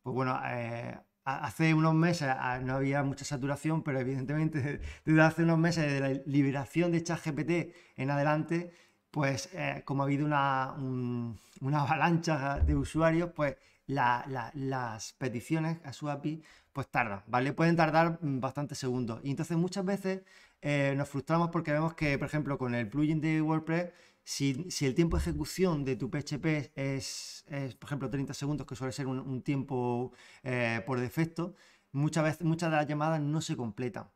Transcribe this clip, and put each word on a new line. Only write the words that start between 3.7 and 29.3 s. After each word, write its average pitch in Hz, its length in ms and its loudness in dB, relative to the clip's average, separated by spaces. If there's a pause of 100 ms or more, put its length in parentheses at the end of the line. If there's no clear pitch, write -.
pero 135 180 -2
evidentemente 143 800 0 (120)
<laughs> - 120 -20
desde 156 160 6
hace 160 220 6
unos 165 160 6
meses, 165 260 2
desde 139 160 0
la 135 240 0
liberación 143 680 2
de 165 120 2
chat 165 160 -2
G 156 140 -4
P 143 120 -2
T 165 280 0 (220)
en 135 160 -2
adelante, 156 600 0 (400)
pues, 139 420 0
eh, 143 320 -4
como 139 180 0
ha - 20 2
habido 143 200 0
una, 139 520 2
un-, 120 600 -4 (240)
una 143 200 0
avalancha 151 760 2
de 147 160 4
usuarios, 160 600 2
pues 143 220 -2 (280)
la, 123 420 2
la, 123 280 -6
las 131 580 -4
peticiones 156 680 -2
a 131 100 -12
su 151 160 -6
api, 147 320 -4 (300)
pues 139 160 -6
tardan, 110 400 0
¿vale? 123 240 2
Pueden 165 240 4
tardar, 165 460 4
mm, 139 180 -2
bastantes - 380 -4
segundos. 123 460 -2
Y 139 80 -2
entonces 160 260 -2
muchas 185 260 0
veces, 190 380 -2 (400)
eh, 143 340 2
nos 143 140 0
frustramos 165 400 2
porque 160 240 0
vemos 156 200 2
que, 143 240 2
por 143 100 -2
ejemplo, 139 300 -2
con 123 160 -2
el 120 140 0
plugin 151 320 2
de 156 220 2
WordPress, 160 500 0 (320)
si, 139 480 -2
si - 140 -2
el 131 100 2
tiempo 165 220 4
de 165 60 2
ejecución 156 600 0
de 131 140 -2
tu 131 120 -4
P 147 100 -2
H 143 200 -6
P 156 340 0
es, - 760 -6
es, 139 260 -8
por - 140 -18
ejemplo, 135 200 -4
treinta 139 240 -4
segundos, 143 320 -4
que 127 120 -10
suele 131 160 -4
ser 139 140 -4
un, 131 120 -2
un 131 220 -6